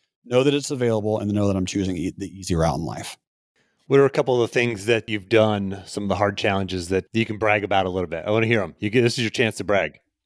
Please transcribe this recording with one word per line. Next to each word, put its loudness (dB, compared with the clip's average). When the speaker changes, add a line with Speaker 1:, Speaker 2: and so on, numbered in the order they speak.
Speaker 1:
know 2
that 2
it's -4
available, 0
and -2
know 2
that 2
I'm 0
choosing -2
e-, -4
the -8
easy -6
route 2
in -6
life. -10
Speaker 2:
What 4
are 6
a 2
couple 0
of 0
the -10
things -2
that 2
you've -6
done, 2
some -8
of -4
the 0
hard 2
challenges -2
that 0
you 0
can -6
brag 2
about 0
a -2
little -4
bit? -8
I -2
wanna 2
hear 2
'em. -8
You -4
get, 4
this 0
is -2
your -2
chance -2
to -8
brag. 0